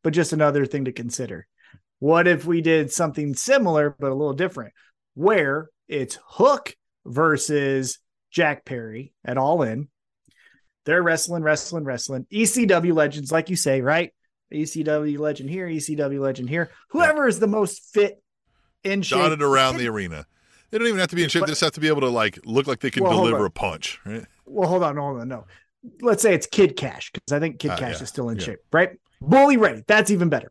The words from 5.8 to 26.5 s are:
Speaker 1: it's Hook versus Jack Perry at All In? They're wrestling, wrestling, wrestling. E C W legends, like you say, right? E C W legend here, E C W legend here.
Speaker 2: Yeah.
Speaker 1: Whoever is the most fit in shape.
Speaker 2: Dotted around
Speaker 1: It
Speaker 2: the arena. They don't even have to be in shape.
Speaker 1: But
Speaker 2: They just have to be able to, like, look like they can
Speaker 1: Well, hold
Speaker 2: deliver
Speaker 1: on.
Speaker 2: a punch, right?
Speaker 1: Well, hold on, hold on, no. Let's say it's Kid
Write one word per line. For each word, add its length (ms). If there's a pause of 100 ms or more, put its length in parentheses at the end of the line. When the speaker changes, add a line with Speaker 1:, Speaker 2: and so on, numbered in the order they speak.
Speaker 1:
it's 380
Hook 500 (300)
versus 920 (320)
Jack 360
Perry 480 (100)
at 140
All 240
In? 260 (960)
They're 180
wrestling, 400
wrestling, 420
wrestling. 440
E 160
C 220
W 260
legends, 400
like 160
you 80
say, 240
right? 320 (380)
E 160
C 160
W 400
legend 260
here, 200
E 120
C 140
W 260
legend 300
here. 200
Speaker 2:
Yeah. 60 (140)
Speaker 1:
Whoever 380
is 100
the 80
most 480
fit 280 (600)
in 160
shape. 200
Speaker 2:
Dotted 220
around 340
Speaker 1:
It 20
Speaker 2:
the 100
arena. 380 (440)
They 80
don't 100
even 120
have 100
to 60
be 60
in 80
shape. 120
Speaker 1:
But 40
Speaker 2:
They 60
just 100
have 100
to 80
be 80
able 140
to, 60
like, 360
look 220
like 140
they 100
can 140
Speaker 1:
Well, 80
hold 160
Speaker 2:
deliver 160
Speaker 1:
on. 20
Speaker 2:
a 40
punch, 540
right? 220 (180)
Speaker 1:
Well, 240
hold 140
on, 140
hold 240
on, 80
no. 180 (540)
Let's 220
say 120
it's 120
Kid 300